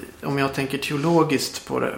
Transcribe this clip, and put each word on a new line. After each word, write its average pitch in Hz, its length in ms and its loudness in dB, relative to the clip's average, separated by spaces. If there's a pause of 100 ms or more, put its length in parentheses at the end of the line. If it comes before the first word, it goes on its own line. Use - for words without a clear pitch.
(240)
om 143 140 -2
jag 139 160 0
tänker 135 240 -2
teologiskt 151 880 2
på 127 120 -2
det, 127 180 0